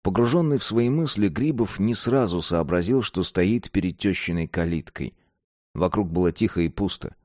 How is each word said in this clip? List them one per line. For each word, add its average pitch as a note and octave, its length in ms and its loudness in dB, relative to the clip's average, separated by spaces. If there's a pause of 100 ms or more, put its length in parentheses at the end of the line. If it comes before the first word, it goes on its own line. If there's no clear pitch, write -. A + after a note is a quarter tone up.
Погруженный B2+ 560 2
в - 60 -2
свои A#2 260 0
мысли, C3+ 400 0
Грибов A#2 500 -2
не A2 140 0
сразу A2 480 0
сообразил, F2 600 0
что - 220 -2
стоит G2 480 0
перед F2+ 260 -2
тещиной E2+ 500 -2
калиткой. E2 680 -4 (600)
Вокруг F2+ 380 0
было F2 220 2
тихо G#2 260 0
и E2+ 80 2
пусто. - 580 -6